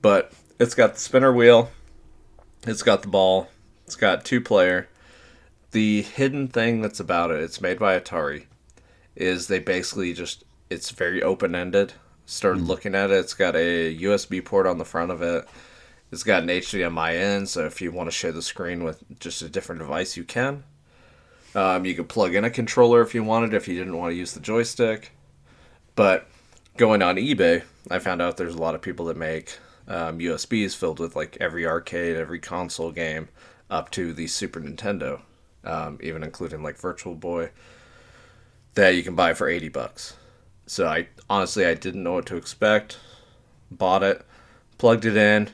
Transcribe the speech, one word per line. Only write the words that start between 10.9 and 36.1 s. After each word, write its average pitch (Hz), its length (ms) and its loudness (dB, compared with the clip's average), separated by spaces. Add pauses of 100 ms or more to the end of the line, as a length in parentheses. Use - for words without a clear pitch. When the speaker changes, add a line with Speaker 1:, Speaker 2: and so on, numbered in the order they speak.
Speaker 1:
very 90 280 -2
open-ended. 92 760 0 (320)
Started 92 360 0
Speaker 2:
Mm. 82 60 -4
Speaker 1:
looking 95 260 -4
at 98 160 2
it, 98 40 6
it's 92 200 0
got 90 220 0
a 82 340 0
U 90 240 0
S 98 100 -2
B 92 160 -6
port 95 280 2
on 85 100 -2
the 82 60 -6
front 85 260 -4
of 85 100 -6
it. 85 280 -4 (640)
It's 87 100 -12
got 92 220 2
an 87 60 -4
H 90 200 -2
D 92 140 -2
M 85 120 -4
I 82 200 0
in, 98 300 0
so 82 200 -6
if - 140 -10
you 87 100 -4
wanna 85 220 -6
share - 180 -4
the 80 100 -8
screen 87 440 -8
with 80 180 -8 (160)
just - 240 -12
a 82 60 -12
different 82 320 -8
device, 80 360 -6
you 87 60 -12
can. 135 400 -6 (960)
Um, 92 280 0
you 92 120 -4
could 85 120 -8
plug 95 280 0
in 101 80 2
a 120 60 0
controller 120 520 4
if 113 140 -2
you 113 80 -2
wanted, 113 280 0
if 101 140 -2
you 92 100 -6
didn't 92 220 -6
wanna 85 160 -4
use 90 180 -8
the - 60 -14
joystick. 110 720 -2 (840)
But 98 320 4 (480)
going 110 260 6
on 90 140 4
eBay, 95 460 2 (260)
I 87 120 -4
found 90 200 -4
out 87 160 -2
there's 85 200 -6
a - 40 -10
lot 80 140 -2
of 78 80 -10
people 87 240 -8
that 82 100 -6
make, 80 420 -8 (280)
um, 82 340 -8
U 85 140 -2
S 78 100 -8
Bs 104 300 -2
filled 80 240 -4
with, 82 160 -6
like, 76 260 -8
every 85 240 -4
arcade, 85 520 -4
every 82 240 -8
console 85 500 -8
game, 80 380 -8 (420)
up - 220 -4
to 85 200 -6
the 80 140 -10
Super 87 340 -8
Nintendo, 76 600 -8 (420)
um, 80 400 -10
even 80 220 -10